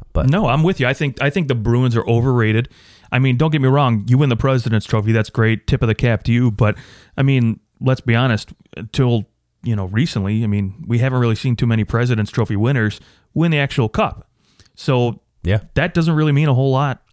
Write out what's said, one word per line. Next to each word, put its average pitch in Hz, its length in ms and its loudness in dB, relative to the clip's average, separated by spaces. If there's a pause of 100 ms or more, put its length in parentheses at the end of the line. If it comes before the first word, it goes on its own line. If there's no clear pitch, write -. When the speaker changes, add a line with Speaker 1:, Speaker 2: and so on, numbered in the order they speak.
(140)
Speaker 1:
But 135 160 2
Speaker 2:
No, 175 180 2
I'm 143 160 2
with 180 160 0
you. 123 80 0
I 135 60 0
think, 139 280 -4
I 139 80 0
think 160 200 -2
the 123 60 0
Bruins 120 400 2
are - 120 -2
overrated. 117 640 2 (420)
I 123 80 2
mean, 131 180 2
don't 156 140 2
get 151 100 0
me 131 80 2
wrong. 123 380 2
You 123 100 4
win 143 120 2
the 120 80 0
President's 117 480 0
Trophy. 110 260 0
That's 110 180 0
great. 113 380 0
Tip 135 140 0
of 120 60 2
the 110 80 0
cap 117 280 0
to 117 100 0
you. 120 180 2
But, 107 260 0 (400)
I 135 60 0
mean, 127 360 2 (200)
let's 131 220 0
be 113 140 0
honest. 120 360 0 (260)
Until, 113 500 -2 (360)
you 117 120 -2
know, 98 100 -4
recently, 107 580 -2
I 113 40 -2
mean, 101 400 -4
we 117 120 -2
haven't 127 200 0
really 117 160 0
seen 123 200 -2
too 123 100 -2
many 113 200 0
President's 117 460 -2
Trophy 107 240 -2
winners 110 440 0 (340)
win 165 180 0
the 151 60 0
actual 139 320 -2
cup. - 400 -4 (460)
So 120 460 -2 (220)
Speaker 1:
Yeah. 95 180 0 (120)
Speaker 2:
that 170 220 -2
doesn't 165 200 2
really 156 160 2
mean 143 180 2
a 135 40 2
whole 135 180 2
lot 135 300 -2 (120)